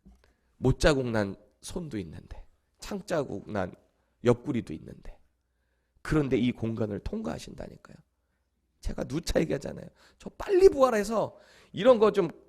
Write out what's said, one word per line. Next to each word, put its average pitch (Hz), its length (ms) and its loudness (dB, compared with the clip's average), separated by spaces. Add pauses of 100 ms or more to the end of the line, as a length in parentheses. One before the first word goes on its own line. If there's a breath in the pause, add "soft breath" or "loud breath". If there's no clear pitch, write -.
(580)
못자국 131 500 2
난 107 280 0 (260)
손도 151 360 -10
있는데, - 480 -12 (340)
창자국 175 720 -6
난 98 220 -4 (500)
옆구리도 117 500 0
있는데, - 440 -16 (840)
그런데 139 360 0
이 120 140 2
공간을 110 480 -4
통과하신다니까요. - 960 -12 (840)
제가 - 240 -6
누차 147 360 -2
얘기하잖아요. - 460 -4 (320 soft breath)
저 - 200 -16
빨리 381 320 6
부활해서 226 680 0 (360 soft breath)
이런 226 260 6
거 214 120 6
좀 170 180 2 (180)